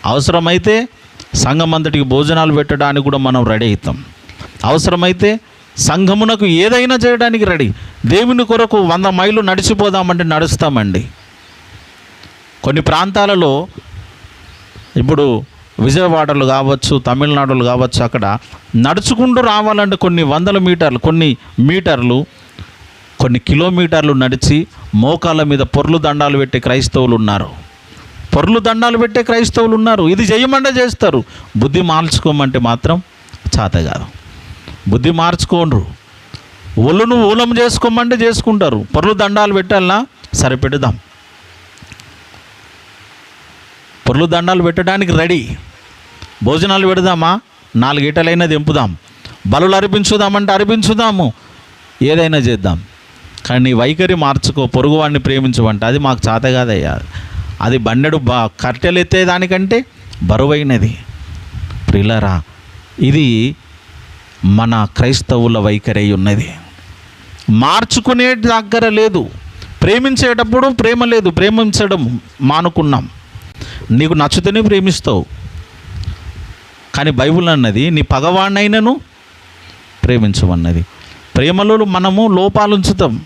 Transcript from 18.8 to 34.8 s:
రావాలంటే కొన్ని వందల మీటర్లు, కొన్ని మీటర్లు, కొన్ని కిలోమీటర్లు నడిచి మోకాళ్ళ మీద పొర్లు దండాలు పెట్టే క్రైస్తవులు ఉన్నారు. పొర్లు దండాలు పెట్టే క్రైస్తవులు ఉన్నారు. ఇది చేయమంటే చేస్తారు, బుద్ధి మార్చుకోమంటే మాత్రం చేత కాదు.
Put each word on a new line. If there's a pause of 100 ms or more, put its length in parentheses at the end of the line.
రావాలంటే
కొన్ని
వందల
మీటర్లు,
కొన్ని (220)
మీటర్లు, (960)
కొన్ని
కిలోమీటర్లు
నడిచి (280)
మోకాళ్ళ
మీద
పొర్లు
దండాలు
పెట్టే
క్రైస్తవులు
ఉన్నారు. (880)
పొర్లు
దండాలు
పెట్టే
క్రైస్తవులు
ఉన్నారు.
ఇది
చేయమంటే
చేస్తారు, (340)
బుద్ధి
మార్చుకోమంటే
మాత్రం (440)
చేత
కాదు. (840)